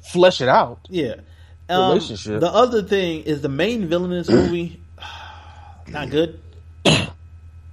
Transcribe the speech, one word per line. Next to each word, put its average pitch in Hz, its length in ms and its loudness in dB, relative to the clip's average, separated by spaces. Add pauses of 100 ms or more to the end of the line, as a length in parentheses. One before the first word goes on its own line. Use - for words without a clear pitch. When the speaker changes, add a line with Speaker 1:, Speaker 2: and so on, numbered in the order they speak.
Speaker 1:
flesh 180 400 4
it 127 80 0
out. 135 320 2 (100)
Speaker 2:
Yeah. 139 260 -4 (520)
Speaker 1:
The 175 60 -2
Speaker 2:
Um, 185 160 2
Speaker 1:
relationship. 107 500 -4
Speaker 2:
the 170 120 0
other 233 300 2
thing 180 400 -2
is 151 200 -4
the 143 60 -2
main 190 400 -2
villain 175 240 -2
in 180 60 -4
this 175 120 -6
movie, 175 500 0 (180)
<sighs> - 920 -20
not 143 220 -8
good. 165 300 -2 (440)
<coughs> - 60 6 (840)